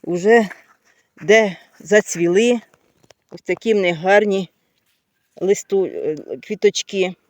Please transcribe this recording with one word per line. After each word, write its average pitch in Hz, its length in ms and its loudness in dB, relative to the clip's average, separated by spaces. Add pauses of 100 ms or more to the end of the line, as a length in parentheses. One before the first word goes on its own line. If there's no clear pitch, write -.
вже 196 440 2 (720)
де 202 340 2 (240)
зацвіли, 202 800 0 (720)
ось - 120 -20
такі 214 320 -2
в - 20 2
них 175 200 0
гарні 196 540 0 (920)
листу-, 190 460 -2
е, 147 300 -6 (260)
квіточки. 185 720 -2 (160)